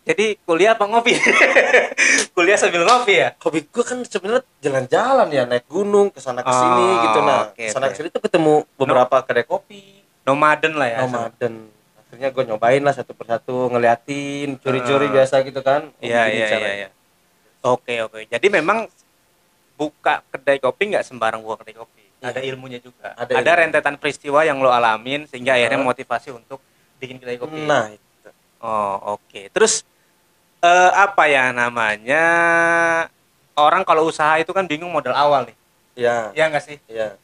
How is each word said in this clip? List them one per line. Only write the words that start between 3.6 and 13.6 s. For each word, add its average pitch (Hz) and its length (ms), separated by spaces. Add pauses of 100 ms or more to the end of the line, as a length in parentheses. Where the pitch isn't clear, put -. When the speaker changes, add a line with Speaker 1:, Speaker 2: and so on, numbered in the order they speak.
Speaker 2:
gue 233 220
kan 247 160
sebenarnya 214 400 (160)
jalan-jalan 160 720
ya, 135 160
naik 123 220
gunung, 202 420
kesana 123 320
kesini 123 480
Speaker 1:
Oh, 117 160
Speaker 2:
gitu. 110 160
Nah, 107 240
Speaker 1:
oke, 107 160
Speaker 2:
kesana 113 240
Speaker 1:
oke. 131 80
Speaker 2:
kesini 151 160
tuh - 100
ketemu 160 340 (200)
beberapa 127 480
kedai 120 240
kopi. - 560 (220)
Speaker 1:
Nomaden 151 500
lah 139 160
ya, 113 120
Speaker 2:
Nomaden. 117 680 (320)
Akhirnya 131 280
gue 131 160
nyobain 117 360
lah 143 120
satu 117 200
persatu, 127 560